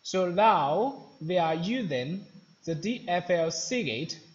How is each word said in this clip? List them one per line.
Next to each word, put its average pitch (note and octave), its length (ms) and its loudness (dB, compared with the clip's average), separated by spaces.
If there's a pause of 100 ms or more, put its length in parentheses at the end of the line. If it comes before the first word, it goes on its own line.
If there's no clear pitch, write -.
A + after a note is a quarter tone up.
So F#3 260 0
now F#3+ 760 2 (200)
we F3+ 120 0
are D#3+ 180 2
using F3 680 -4 (400)
the E3 100 -2
D G#3 320 -4
F F3 220 -2
L E3 220 2
Seagate E3 680 -4 (160)